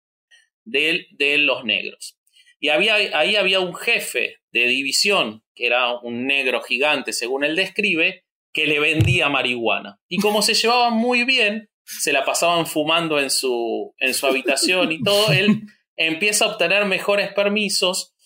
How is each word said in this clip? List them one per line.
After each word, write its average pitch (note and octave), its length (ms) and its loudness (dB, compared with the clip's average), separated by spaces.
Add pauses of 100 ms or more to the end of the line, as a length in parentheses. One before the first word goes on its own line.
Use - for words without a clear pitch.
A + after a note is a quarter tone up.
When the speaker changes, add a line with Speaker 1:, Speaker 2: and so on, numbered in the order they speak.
(640)
Speaker 1:
de, D#3 480 -2
de C#3+ 280 0
los C3+ 240 0
negros. - 540 -6 (420)
Y C#3+ 100 -2
había, G3 260 2 (220)
ahí F#3 180 2
había F#3+ 240 2
un F3+ 140 -2
jefe G3+ 640 -4 (140)
de A#2+ 160 2
división, C3+ 760 0 (120)
que A#2+ 100 -6
era A#2+ 340 0
un A#2+ 280 -6
negro C3 340 0
gigante, B2+ 520 -2
según C3+ 300 -4
él D#3 120 -2
describe, F#3 680 -2 (280)
que D#3 140 -2
le D3+ 120 0
vendía D3+ 500 2
marihuana. A#2 800 -2
Y F3+ 120 -4
como G#3 240 2
se A3 100 2
llevaban A#3 400 2
muy A#3+ 300 2
bien, A3 460 0 (140)
se - 300 -4
la C3+ 120 2
pasaban E3 420 2
fumando D#3 520 0
en C3+ 120 -2
su, A2+ 680 -2
en C3 160 -2
su C3+ 140 -2
habitación D#3+ 640 2
y D#3+ 100 -6
todo, G3+ 300 4
él G3 300 4 (180)
Speaker 2:
<laughs> - 160 -20
Speaker 1:
empieza F#3 500 0
a G3+ 40 0
obtener F#3 360 0
mejores G3 480 0
permisos, G3+ 800 -2 (120)